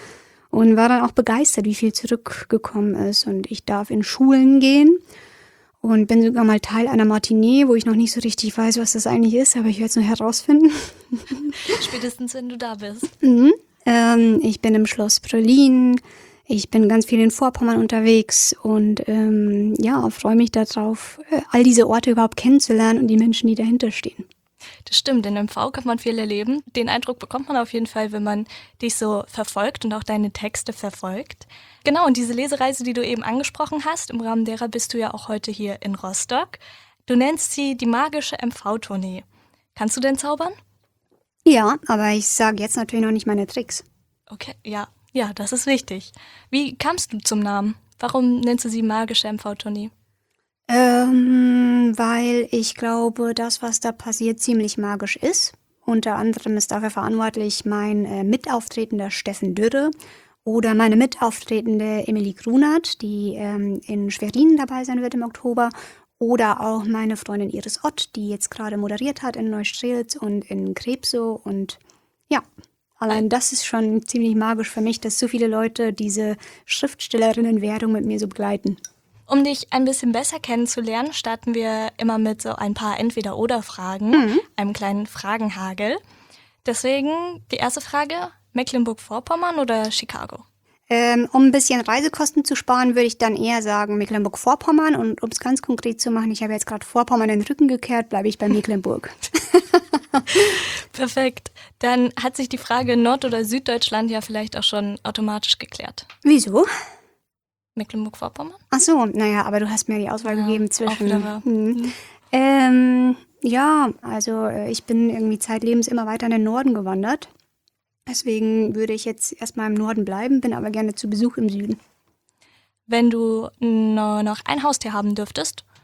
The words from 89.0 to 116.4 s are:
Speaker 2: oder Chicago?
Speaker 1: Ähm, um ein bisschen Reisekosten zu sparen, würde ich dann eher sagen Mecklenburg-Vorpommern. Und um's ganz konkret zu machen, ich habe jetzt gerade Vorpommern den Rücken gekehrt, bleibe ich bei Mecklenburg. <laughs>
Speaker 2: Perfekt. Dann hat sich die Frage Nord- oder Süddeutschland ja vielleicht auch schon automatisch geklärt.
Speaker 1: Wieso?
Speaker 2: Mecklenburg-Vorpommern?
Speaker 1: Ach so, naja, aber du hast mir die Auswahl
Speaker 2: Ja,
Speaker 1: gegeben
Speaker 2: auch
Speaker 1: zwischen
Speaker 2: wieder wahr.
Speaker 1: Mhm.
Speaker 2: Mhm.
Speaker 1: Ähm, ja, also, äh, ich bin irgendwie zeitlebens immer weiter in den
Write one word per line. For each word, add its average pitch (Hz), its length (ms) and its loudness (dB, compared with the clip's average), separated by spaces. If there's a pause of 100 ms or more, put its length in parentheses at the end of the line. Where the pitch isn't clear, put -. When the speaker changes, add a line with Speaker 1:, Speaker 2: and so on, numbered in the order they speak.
Speaker 2:
oder 226 320 -2
Chicago? - 520 -8 (480)
Speaker 1:
Ähm, 240 400 4
um 269 120 6
ein 262 80 10
bisschen 262 300 2
Reisekosten 285 640 0
zu 277 120 -2
sparen, 247 400 2
würde 240 100 4
ich 233 140 -2
dann 220 160 0
eher 233 260 0
sagen 208 380 -2
Mecklenburg-Vorpommern. 269 960 0
Und 226 260 -2
um's 226 180 -6
ganz 262 220 -2
konkret 233 400 -4
zu 247 80 -2
machen, 226 220 0
ich 214 100 -6
habe 220 120 -4
jetzt 214 120 -6
gerade 214 180 -10
Vorpommern 233 460 2
den 208 140 2
Rücken 285 240 2
gekehrt, 233 420 -2
bleibe 202 180 -2
ich 208 120 -4
bei 208 100 0
Mecklenburg. 208 640 -2 (420)
<laughs> - 1400 0
Speaker 2:
Perfekt. 262 580 -4 (280)
Dann 247 320 2 (100)
hat 254 140 -4
sich 262 140 -6
die 262 80 -6
Frage 247 400 0
Nord- 247 280 2
oder 226 200 -2
Süddeutschland 233 640 -2
ja 220 100 -4
vielleicht 214 360 -8
auch 202 60 -6
schon 208 400 -4
automatisch 214 560 -4
geklärt. - 480 -14 (160)
Speaker 1:
Wieso? 269 420 6 (1080)
Speaker 2:
Mecklenburg-Vorpommern? 220 800 -10 (140)
Speaker 1:
Ach 262 80 2
so, 269 260 4
naja, 208 400 0
aber 208 140 0
du 208 100 -2
hast 214 200 -4
mir 214 100 -2
die 202 100 -4
Auswahl 220 280 -4
Speaker 2:
Ja, 208 80 -2
Speaker 1:
gegeben 214 200 0
Speaker 2:
auch 208 60 -4
Speaker 1:
zwischen 220 340 -4
Speaker 2:
wieder 208 180 0
wahr. 214 220 -8
Speaker 1:
Mhm. 240 80 0
Speaker 2:
Mhm. 233 380 -2 (400)
Speaker 1:
Ähm, 254 840 4 (260)
ja, 269 500 2 (100)
also, 220 460 -4
äh, 214 240 -4
ich 226 120 -6
bin 233 260 2
irgendwie 220 300 -2
zeitlebens 226 480 0
immer 233 180 -2
weiter 226 200 -6
in 226 80 0
den 220 100 2